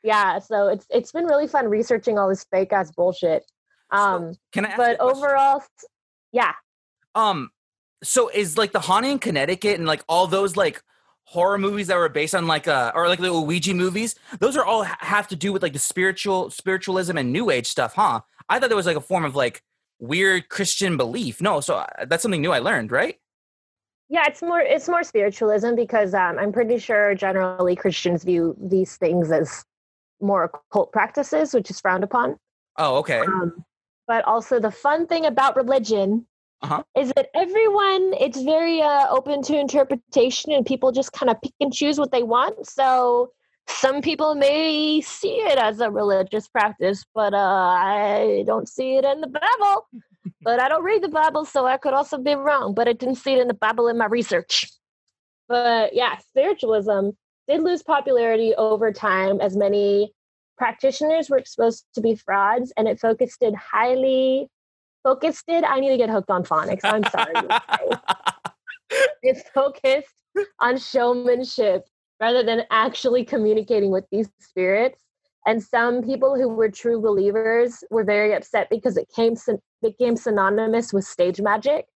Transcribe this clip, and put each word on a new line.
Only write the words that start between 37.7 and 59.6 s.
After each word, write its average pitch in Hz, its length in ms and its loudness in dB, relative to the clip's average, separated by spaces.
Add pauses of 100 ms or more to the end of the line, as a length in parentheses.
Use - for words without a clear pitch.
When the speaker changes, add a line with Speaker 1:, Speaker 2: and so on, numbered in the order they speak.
Speaker 1:
it's 269 220 -2
very, 320 400 2
uh, 285 280 4
open 277 340 0
to 294 140 0
interpretation 269 920 0
and 269 140 2
people 262 260 0
just 262 220 -4
kinda - 280 0
pick - 200 -10
and 285 100 -2
choose 294 260 -2
what 285 140 -2
they 247 120 0
want. 247 440 -2
So 247 640 2 (380)
some 269 320 0
people 302 340 0
may 302 640 2
see - 360 -6
it 392 220 2
as 220 220 0
a 226 100 0
religious 208 600 -2
practice, 202 560 -2 (100)
but, 208 180 0
uh, 202 40 0
I 202 1080 2
don't 226 220 -2
see 262 300 -2
it 269 80 2
in 277 160 -2
the 311 60 -8
Bible. 403 640 0
Speaker 2:
<laughs> 226 100 -18 (380)
Speaker 1:
But 233 200 0
I 262 80 0
don't 320 140 0
read 392 180 0
the 349 80 -4
Bible, 311 340 0
so 277 220 -2
I 262 120 0
could 262 160 -2
also 285 240 -2
be 277 180 0
wrong. 277 380 0
But 233 140 0
I 240 60 2
didn't 254 220 -4
see 269 180 -2
it 254 60 4
in 247 80 2
the 240 60 -2
Bible 226 360 0
in 233 80 -2
my 226 80 0
research. 202 640 -2 (800)
But 233 440 2
yeah, 233 240 0
spiritualism 220 920 0 (380)
did 311 140 2
lose 349 220 0
popularity 233 720 2
over 220 380 0
time 190 480 0
as 190 160 -2
many 202 560 0 (440)